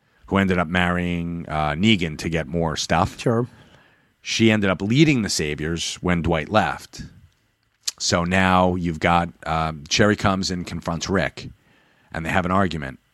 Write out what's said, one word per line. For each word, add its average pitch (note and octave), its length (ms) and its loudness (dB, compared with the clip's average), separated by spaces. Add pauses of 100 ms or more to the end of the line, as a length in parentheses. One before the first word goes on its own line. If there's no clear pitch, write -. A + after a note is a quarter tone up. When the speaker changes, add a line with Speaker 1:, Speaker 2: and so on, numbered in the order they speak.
(280)
Speaker 1:
who F#2+ 100 0
ended F#2+ 200 2
up E2+ 100 0
marrying, F2 800 -2
uh, D2+ 240 -2
Negan E2+ 480 2
to F2+ 100 -4
get D#2+ 180 -2
more D#2+ 280 -2
stuff. - 440 0
Speaker 2:
Sure. B2 280 0 (760)
Speaker 1:
She - 300 2
ended G#2 180 2
up F2+ 120 0
leading C3 400 4
the F#2+ 80 -2
Saviors D#2 680 -4
when F2 260 0
Dwight D#2 280 0
left. E2+ 520 -2 (960)
So F2 240 2
now F#2 520 4
you've F2 240 -4
got, E2+ 300 2 (160)
um, D#2+ 440 -4
Sherry G#2 260 4
comes F#2+ 360 0
and F2 140 -6
confronts E2 440 -6
Rick, E2+ 400 -2 (600)
and D#2+ 140 -8
they - 40 -6
have F#2 160 0
an F2+ 60 -2
argument. E2+ 480 -2 (140)